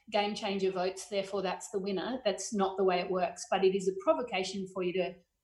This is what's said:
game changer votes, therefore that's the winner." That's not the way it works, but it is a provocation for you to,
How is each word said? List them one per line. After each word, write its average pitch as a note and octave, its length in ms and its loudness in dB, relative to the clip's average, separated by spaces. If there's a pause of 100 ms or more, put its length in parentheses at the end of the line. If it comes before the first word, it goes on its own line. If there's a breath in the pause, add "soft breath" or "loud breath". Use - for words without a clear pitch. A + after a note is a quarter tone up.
(120)
game G#3 240 2
changer G3 360 0
votes, F#3 380 -2
therefore G3 320 -2
that's F3+ 280 -4
the G3+ 100 -2
winner." G3 440 -2
That's - 300 -2
not F#3+ 240 2
the G3 60 4
way F3+ 160 6
it F3+ 100 -2
works, F3+ 420 -2
but F#3+ 120 2
it F#3+ 120 6
is F#3 120 0
a F#3+ 60 4 (100)
provocation G3 720 0
for F#3 100 -2
you F3+ 100 -2
to, F3 200 0 (300)